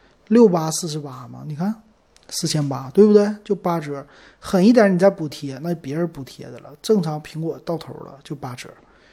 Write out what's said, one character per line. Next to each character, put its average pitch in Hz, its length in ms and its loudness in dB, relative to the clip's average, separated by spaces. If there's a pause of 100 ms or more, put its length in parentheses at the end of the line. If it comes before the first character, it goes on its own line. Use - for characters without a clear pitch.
(280)
六 226 200 8
八 160 220 0
四 165 160 -6
十 151 140 -8
八 127 260 -16
嘛， 127 200 -18
你 151 100 -10
看 196 180 -4 (540)
四 - 180 -8
千 147 200 -2
八， 131 280 -8
对 202 100 8
不 214 80 6
对？ 208 300 4
就 202 120 -2
八 170 260 -4
折， 143 260 -12 (320)
狠 185 260 0
一 240 80 8
点 208 220 6
你 175 40 0
再 190 120 6
补 160 180 -6
贴， 135 300 -12
那 165 160 -6
别 143 220 -10
人 170 120 -2
补 143 140 -12
贴 - 280 -18
的 123 100 -18
了， - 200 -20
正 214 220 2
常 151 200 -6
苹 - 180 -12
果 160 240 -6
到 170 120 -6
头 131 180 -12
了 - 280 -18
就 - 140 -12
八 127 180 -12
折。 - 160 -18 (420)